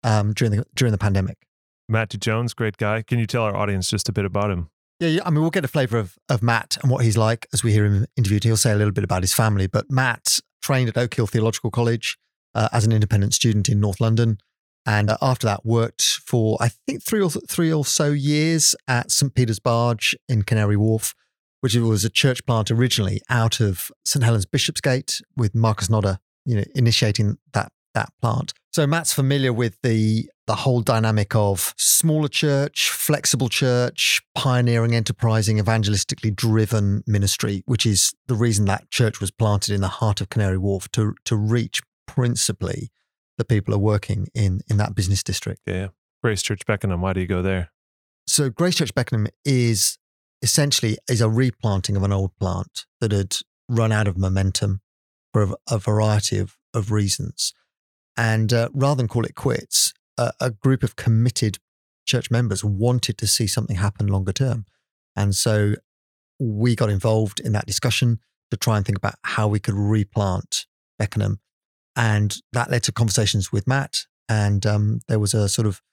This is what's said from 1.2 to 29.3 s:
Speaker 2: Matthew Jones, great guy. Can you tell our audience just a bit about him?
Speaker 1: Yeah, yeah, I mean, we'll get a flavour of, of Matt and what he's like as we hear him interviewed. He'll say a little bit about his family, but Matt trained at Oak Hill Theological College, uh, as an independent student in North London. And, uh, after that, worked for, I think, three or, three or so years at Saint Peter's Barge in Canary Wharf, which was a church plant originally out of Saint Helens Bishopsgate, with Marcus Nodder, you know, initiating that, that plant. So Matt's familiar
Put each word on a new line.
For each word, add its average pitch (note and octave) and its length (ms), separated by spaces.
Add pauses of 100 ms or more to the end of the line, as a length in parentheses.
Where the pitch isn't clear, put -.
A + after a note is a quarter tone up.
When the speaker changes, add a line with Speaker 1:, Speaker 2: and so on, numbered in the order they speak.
Speaker 2:
Matthew A2 320
Jones, A2+ 360
great A2 240
guy. A2 240
Can A#2+ 160
you A#2 80
tell A#2+ 160
our G#2 120
audience G2+ 360
just - 180
a A#2+ 40
bit G2+ 120
about G2+ 260
him? F2 200 (300)
Speaker 1:
Yeah, E3 80
yeah, D#3+ 180
I F3+ 40
mean, D3+ 120
we'll E3 80
get D#3+ 160
a - 20
flavour B2+ 300
of, G2 180 (140)
of A2 120
Matt A#2 380
and C3+ 100
what B2+ 140
he's A2 140
like A2+ 340
as - 100
we A#2 100
hear G#2+ 120
him G2+ 220 (100)
interviewed. G#2 280
He'll A2+ 120
say A2 160
a - 20
little G#2 160
bit G2+ 140
about F#2 180
his F#2 120
family, G2+ 320
but - 240
Matt C3 480 (240)
trained B2+ 260
at A2 80
Oak A#2 160
Hill A2+ 140
Theological A2 440
College, A#2 460 (380)
uh, A2 180
as G#2+ 140
an A2+ 60
independent G#2 420
student G#2 340
in G#2 120
North G2+ 200
London. A2+ 380 (480)
And, G#2 240
uh, A2 100
after C3 260
that, G2+ 200
worked - 580
for, A2 340
I A2 120 (160)
think, - 160
three A3 180
or, F#3+ 80
three D#3+ 420
or D3+ 140
so D3 280
years D3+ 640 (140)
at A#2+ 220
Saint - 240
Peter's A2+ 240
Barge A#2+ 580 (100)
in A2+ 140
Canary G#2 380
Wharf, A2 360 (460)
which A2+ 140
was A2+ 300
a A2+ 60
church - 360
plant A2 240
originally A2+ 580
out A#2 300
of G2 320 (140)
Saint C3+ 200
Helens A2+ 220
Bishopsgate, - 720 (160)
with A2 200
Marcus A2 340
Nodder, G2+ 300 (260)
you A#2+ 80
know, G2+ 80 (140)
initiating A2 600 (160)
that, - 200 (220)
that - 160 (120)
plant. A#2+ 320 (180)
So D3+ 140
Matt's D#3+ 260
familiar C3+ 400